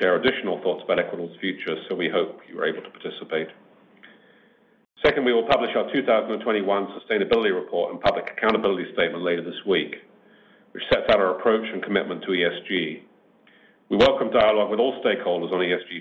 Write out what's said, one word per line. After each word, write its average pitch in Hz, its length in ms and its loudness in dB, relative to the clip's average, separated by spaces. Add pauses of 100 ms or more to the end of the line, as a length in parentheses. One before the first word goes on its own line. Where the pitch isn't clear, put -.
share 90 160 4
additional 95 460 -2
thoughts - 220 -4
about 87 140 0
Equitable's 85 420 -6
future, 92 360 -6 (120)
so 95 60 -4
we 85 180 -2
hope 85 360 -2
you - 100 -14
are 78 80 -2
able 80 160 -4
to - 80 -16
participate. 78 580 -8 (1600)
Second, 143 220 4
we 123 80 4
will 113 120 2
publish 127 300 2
our 104 160 -2
two 139 140 0
thousand 110 260 2
and 107 100 -4
twenty-one 101 540 0
sustainability 107 580 2
report - 380 -2
and - 80 -10
public 90 320 0
accountability 104 640 0
statement 85 280 0
later 85 220 -2
this 85 240 -10
week, 85 280 0 (760)
which - 180 -12
sets 117 200 4
out 107 100 6
our 90 180 2
approach 113 320 2
and 92 120 -6
commitment 90 420 -2
to 98 80 -2
E 90 120 2
S 85 220 -2
G. 82 360 -4 (880)
We 101 80 2
welcome 127 340 4
dialogue 107 380 4
with 107 100 0
all 127 240 0
stakeholders 87 480 0
on 92 100 0
E 90 120 2
S 90 160 -4
G 85 100 -12